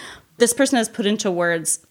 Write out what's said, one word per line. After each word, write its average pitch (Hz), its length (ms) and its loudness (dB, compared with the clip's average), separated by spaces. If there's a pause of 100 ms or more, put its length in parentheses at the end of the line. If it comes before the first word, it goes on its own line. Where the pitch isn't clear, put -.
(380)
this 233 160 2
person 269 240 2
has 220 120 0
put 202 160 -6
into 208 240 0
words 170 460 0 (160)